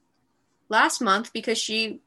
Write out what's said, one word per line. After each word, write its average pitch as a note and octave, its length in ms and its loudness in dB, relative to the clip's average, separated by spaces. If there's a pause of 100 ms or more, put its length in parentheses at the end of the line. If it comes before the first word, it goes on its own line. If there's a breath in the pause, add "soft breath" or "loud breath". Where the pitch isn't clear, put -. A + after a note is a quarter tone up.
(680)
last B3 320 2
month G#3+ 320 0
because A3+ 260 -4
she A3 480 -4